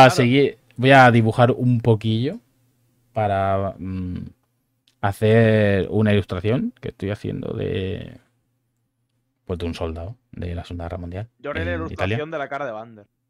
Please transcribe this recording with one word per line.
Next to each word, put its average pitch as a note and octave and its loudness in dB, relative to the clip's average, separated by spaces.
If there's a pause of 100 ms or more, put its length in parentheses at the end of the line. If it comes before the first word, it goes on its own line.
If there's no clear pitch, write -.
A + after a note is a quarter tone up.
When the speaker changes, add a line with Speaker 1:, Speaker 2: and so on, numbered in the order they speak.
Speaker 1:
Claro. B2+ 8
Speaker 2:
seguir, C3 2 (180)
voy B2+ 2
a C3 8
dibujar A#2 4
un B2 0
poquillo A2+ 0 (760)
para, G2 -2
mm, F#2 -8 (840)
hacer G#2+ 2
una G#2 0
ilustración G#2 -2
que - -10
estoy G2+ -8
haciendo - -8
de, F#2+ -8 (1300)
pues F2 -6
de F2 -8
un E2 -6
soldado E2 -10 (160)
de F2+ -10
la D#2+ -8
Segunda E2+ -12
Guerra F2 -10
Mundial F2+ -12 (100)
Speaker 1:
Yo C#3 -12
haré D#3+ -6
la F3 -4
Speaker 2:
en E3+ -6
Speaker 1:
ilustración F#2+ -6
Speaker 2:
Italia. D3+ -8
Speaker 1:
de D#3+ -10
la C3+ -8
cara C#3+ -8
de A#2 -8
Bander. G#2+ -16 (240)